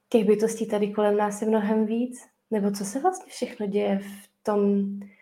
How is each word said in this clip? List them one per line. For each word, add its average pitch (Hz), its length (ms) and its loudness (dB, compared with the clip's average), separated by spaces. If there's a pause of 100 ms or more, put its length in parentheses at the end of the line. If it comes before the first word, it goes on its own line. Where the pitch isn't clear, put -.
Těch 220 160 4
bytostí 214 420 2
tady 208 200 0
kolem 208 300 2
nás 208 240 -2
je 220 60 -2
mnohem 220 380 2
víc. 233 420 -4 (240)
Nebo 202 200 2
co 202 140 -6
se 269 140 -6
vlastně 370 320 -2
všechno - 360 -6
děje 202 320 0
v 202 300 -14 (140)
tom 202 420 2 (360)